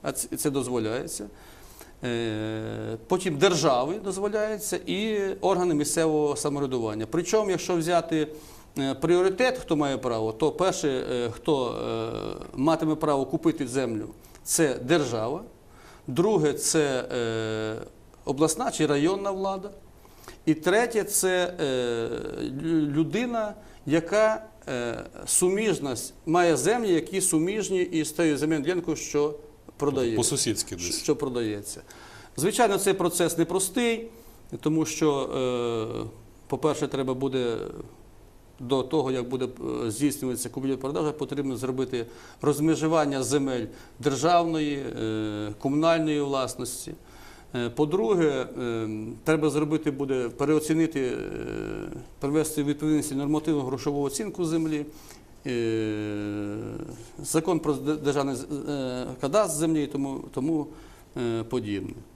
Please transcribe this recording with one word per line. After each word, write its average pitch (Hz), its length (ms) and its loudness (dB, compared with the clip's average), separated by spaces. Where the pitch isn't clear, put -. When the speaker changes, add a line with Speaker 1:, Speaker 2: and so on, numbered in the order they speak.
Speaker 1:
А 143 100 -4
ц-, - 260 -6
це 151 120 0
дозволяється. 120 760 -2
Е, 110 960 -4
потім 185 300 0
держави 151 640 4
дозволяється 208 840 -2
і 208 340 0
органи 180 320 4
місцевого 151 640 2
самоврядування. 127 760 -2
Причому, 190 400 2
якщо 180 240 0
взяти, 160 520 2
е, 135 160 0
пріоритет, 190 640 4
хто - 180 -2
має 143 220 2
право, 113 340 0
то 143 200 2
перше, 165 600 0
е, 120 200 0
хто, 131 440 0
е, 113 720 -4
матиме 156 400 2
право 147 300 2
купити 151 420 0
землю, 117 400 -2
це 143 320 2
держава. 127 680 0
Друге, 156 460 4
це, 139 580 2
е, 110 640 -2
обласна 156 460 2
чи 156 140 2
районна 180 460 2
влада. 190 380 -4
І 156 80 4
третє, 214 500 4
це, 180 560 2
е, 120 500 0
лю-, 160 280 2
людина, 208 600 0
яка, 202 580 4
е, 120 360 -4
суміжна 180 680 2
з, - 180 -10
має 170 320 4
землі, 202 360 2
які 165 280 0
суміжні 180 600 0
із 160 300 0
тією 156 260 2
земельною 151 340 0
ділянкою, 170 260 0
що 147 360 0
продає-, 131 380 2
Speaker 2:
По-сусідськи - 600 0
десь. 87 280 -4
Speaker 1:
що 147 120 2
продається. 117 680 -4
Звичайно, 208 400 4
цей 190 160 2
процес 175 440 2
непростий, 226 680 0
тому 156 240 2
що, 139 440 0
е, 110 40 -4
по-перше, 143 400 0
треба 131 260 -2
буде 127 440 0
до 127 240 0
того, 131 280 0
як 123 180 -2
буде, 127 160 -2
е, 110 60 -2
здійснюватися 127 580 0
купівля-продажа, 135 600 -2
потрібно 139 460 -4
зробити 127 480 -2
розмежування 147 840 2
земель 127 420 0
державної, 151 800 4
е, 110 720 -4
комунальної 156 600 2
власності. 131 720 -4
Е, 120 140 -2
по-друге, 156 760 2
е, 113 260 -2
треба 156 260 4
зробити 151 420 0
буде, 131 380 -2
переоцінити, 151 720 2
е, 123 160 -2
привести 151 440 0
у - 20 0
відповідність 147 500 0
нормативну 147 460 0
грошову 143 400 -2
оцінку 180 440 -2
землі, 156 400 0
е, 107 1080 -2
закон 165 400 0
про 147 140 0
де-, 135 220 -2
державний 139 400 0
з-, 127 80 -8
е, 127 360 -4
кадастр 160 380 2
землі 160 240 2
і 139 40 -2
тому, 139 340 -4
тому, 147 340 -2
е, 117 260 -2
подібне. 104 500 -4